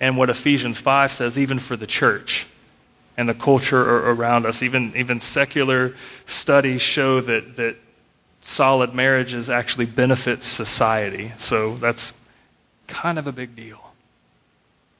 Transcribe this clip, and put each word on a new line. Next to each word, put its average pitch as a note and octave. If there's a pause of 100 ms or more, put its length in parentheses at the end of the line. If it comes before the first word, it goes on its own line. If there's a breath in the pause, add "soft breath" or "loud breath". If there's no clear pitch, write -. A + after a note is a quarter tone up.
and C3
what B2+
Ephesians B2
five C#3
says, A#2+
even C3+
for B2
the G#2+
church - (720)
and A#2+
the A#2
culture C3
a-, A#2+
around A#2
us. A2+
Even, B2
even B2
secular C3 (320 loud breath)
studies C3+
show C3+
that, A#2+
that A#2 (680)
solid C3
marriages B2+
actually B2
benefits B2
society. A2
So A2
that's A#2+ (760 soft breath)
kind E3
of C#3+
a C#3
big B2
deal. A2 (1080)